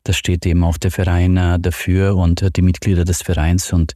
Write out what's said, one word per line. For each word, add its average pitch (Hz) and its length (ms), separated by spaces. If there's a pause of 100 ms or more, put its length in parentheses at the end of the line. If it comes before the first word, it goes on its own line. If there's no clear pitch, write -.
Da - 80
steht - 340
eben 87 200
auch 85 120
der 92 140
Verein, 90 460
äh, 90 200
dafür 92 600
und, 87 240
äh, 98 100
die - 100
Mitglieder 90 440
des 92 160
Vereins 85 500
und 85 240